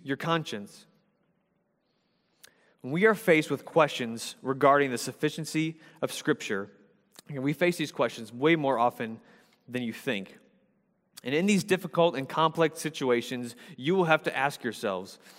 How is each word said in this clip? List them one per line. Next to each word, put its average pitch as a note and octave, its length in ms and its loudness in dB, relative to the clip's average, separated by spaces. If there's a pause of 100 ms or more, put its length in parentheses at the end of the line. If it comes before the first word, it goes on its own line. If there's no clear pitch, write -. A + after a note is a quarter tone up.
your C3+ 140 -4
conscience? D3+ 680 -4 (1900)
When B2+ 100 -10
we F3+ 140 2
are A3 80 6
faced D#3 380 4
with C3+ 120 -2
questions A#2+ 800 0
regarding C#3 480 4
the B2 80 -2
sufficiency D#3 800 -4 (240)
of C3 100 -2
Scripture, G#2 560 -2 (640)
and C#3 140 -6
we D3 100 0
face F3 240 0
these D3 140 -4
questions A#2 420 -4
way D3+ 220 2
more C3+ 240 0
often A#2 400 0 (500)
than B2 140 -6
you A2+ 100 -6
think. G2+ 460 -6 (840)
And C3 120 -4
in F3 100 2
these G3+ 180 4
difficult E3+ 520 2
and C3+ 120 -4
complex D#3+ 520 0
situations, B2 760 -2 (220)
you C#3 160 -2
will F#3 120 2
have D#3 180 4
to - 120 -4
ask C#3 280 -2
yourselves, G2+ 560 -6 (200)